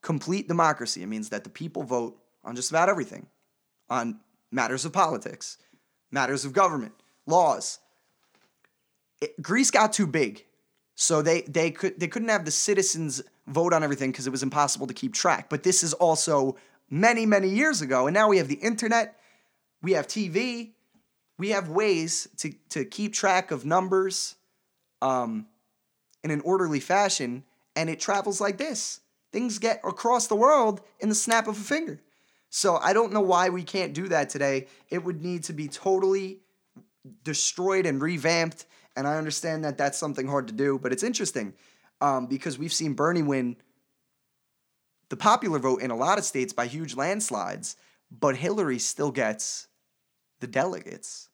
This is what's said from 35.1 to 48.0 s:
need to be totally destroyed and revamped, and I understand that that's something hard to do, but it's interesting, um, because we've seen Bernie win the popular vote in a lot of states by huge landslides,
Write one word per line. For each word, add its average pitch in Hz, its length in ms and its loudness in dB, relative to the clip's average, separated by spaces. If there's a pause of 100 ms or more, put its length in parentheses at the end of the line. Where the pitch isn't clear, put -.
need 175 220 -6
to 170 100 -8
be 151 140 -8
totally 190 720 0 (840)
destroyed 180 640 0
and 135 160 0
revamped, 165 640 0 (300)
and 135 100 -4
I 147 100 0
understand 156 480 -4
that 143 140 -4
that's 139 180 0
something 139 300 -4
hard 139 220 -2
to 113 40 -10
do, 135 260 0
but 131 140 -2
it's 131 120 -2
interesting, 160 500 -4 (480)
um, 135 240 0
because 135 320 -6
we've 160 140 -6
seen 160 200 -2
Bernie 160 300 0
win 131 340 0 (1500)
the - 80 -6
popular 214 420 2
vote 127 220 2
in 127 100 -4
a 117 60 -4
lot 165 220 2
of 185 60 -4
states 127 280 -2
by 120 140 -2
huge 139 300 -8
landslides, 127 800 -4 (340)